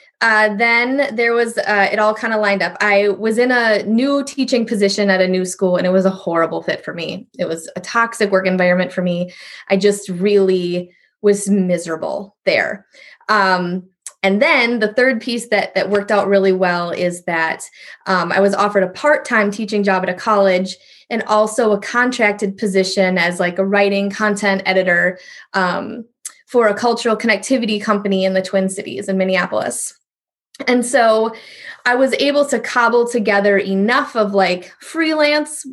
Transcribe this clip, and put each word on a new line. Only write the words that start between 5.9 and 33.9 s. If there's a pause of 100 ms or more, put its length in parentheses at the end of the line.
was
a
horrible
fit
for
me. (120)
It
was
a
toxic
work
environment
for
me. (360)
I
just
really (260)
was
miserable (100)
there. (420)
Um, (340)
and
then
the
third
piece
that,
that
worked
out
really
well
is
that, (420)
um,
I
was
offered
a
part-time
teaching
job
at
a
college (340)
and
also
a
contracted
position
as,
like,
a
writing
content
editor, (340)
um, (400)
for
a
cultural
connectivity
company
in
the
Twin
Cities
in
Minneapolis. (720)
And
so (540)
I
was
able
to
cobble
together
enough